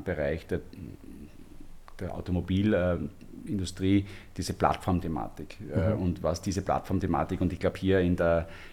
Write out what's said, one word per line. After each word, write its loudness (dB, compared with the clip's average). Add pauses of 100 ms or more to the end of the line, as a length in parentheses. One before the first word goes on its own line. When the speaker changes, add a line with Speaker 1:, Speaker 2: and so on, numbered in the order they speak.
Speaker 1:
Bereich -2
der, -2 (1400)
der -6
Automobil-, 2
äh, 4 (480)
Industrie, 2 (320)
diese -4
Plattformthematik. 0 (160)
Äh, 2
Speaker 2:
Mhm. -2
Speaker 1:
und 0
was 0
diese 0
Plattformthematik, 0
und 2
ich -6
glaub, 0
hier 4
in 6
der 4 (260)